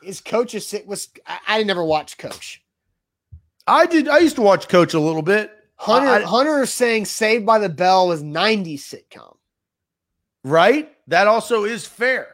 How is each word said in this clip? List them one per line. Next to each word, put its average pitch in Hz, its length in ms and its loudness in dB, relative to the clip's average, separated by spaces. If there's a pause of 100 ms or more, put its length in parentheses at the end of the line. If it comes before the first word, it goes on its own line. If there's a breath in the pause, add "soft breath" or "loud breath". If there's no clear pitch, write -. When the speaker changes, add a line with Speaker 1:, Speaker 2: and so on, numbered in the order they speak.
Speaker 1:
Is 180 180 -14
Coach 233 340 -4
a 208 60 -8
sit-, 185 260 -12
was, 196 220 -12 (180)
I, 170 200 -12
I 214 180 -2
never 185 200 -2
watched 156 340 -4
Coach. - 440 -16 (1040)
Speaker 2:
I 302 200 4
did. 320 220 -2
I 294 100 4
used 330 180 2
to 247 60 -2
watch 196 260 2
Coach 175 260 4
a 165 60 2
little 160 220 -2
bit. 208 280 0 (260)
Speaker 1:
Hunter, 254 320 0
Speaker 2:
I, 208 100 4
I 208 40 0
Speaker 1:
Hunter 269 400 0
is 240 100 -4
saying 226 340 -2
Saved 220 380 -2
by 220 140 4
the 208 100 0
Bell 185 380 2
was 170 160 -2
nineties 165 640 -4
sitcom. - 500 -20 (1080)
Speaker 2:
Right? 185 500 2 (140)
That 175 180 4
also 220 380 0
is 220 220 -6
fair. 233 480 -4